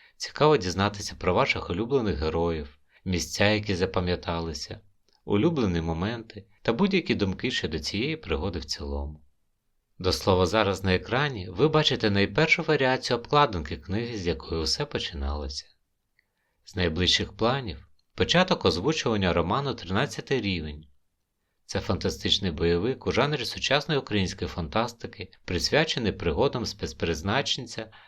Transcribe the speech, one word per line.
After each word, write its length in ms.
Цікаво 340
дізнатися 600
про 160
ваших 360
улюблених 480
героїв, 600
місця, 400
які 300
запам'яталися, 1080
улюблені 560
моменти 640
та 100
будь-які 420
думки 360
щодо 280
цієї 380
пригоди 420
в 60
цілому. 560
До 140
слова, 340
зараз 380
на 100
екрані 540
ви 200
бачите 420
найпершу 520
варіацію 540
обкладинки 600
книги, 420
з 80
якої 340
усе 240
починалося. 800
З 120
найближчих 560
планів — 560
початок 500
озвучування 680
роману 420
«Тринадцятий 640
рівень». 460
Це 80
фантастичний 720
бойовик 560
у 60
жанрі 320
сучасної 560
української 480
фантастики, 800
присвячений 680
пригодам 540
спецпризначенця 1200